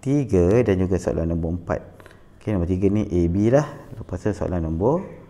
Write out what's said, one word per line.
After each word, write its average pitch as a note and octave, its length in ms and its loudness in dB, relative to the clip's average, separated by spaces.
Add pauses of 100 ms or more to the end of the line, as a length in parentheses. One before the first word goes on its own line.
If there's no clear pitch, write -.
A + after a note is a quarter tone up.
tiga A2+ 640 2
dan F#2 160 2
juga F#2 160 0
soalan E2 320 -2
nombor E2 320 -2
empat. - 240 -6 (560)
Okey, G#2+ 160 -4
nombor F2 160 0
tiga F#2+ 160 2
ni G#2 160 2
A, F2 240 0
B G#2 240 2
lah. D3 160 2 (320)
Lepas - 240 -10
tu G#2 80 0
soalan F2 320 -4
nombor G#2 400 0 (260)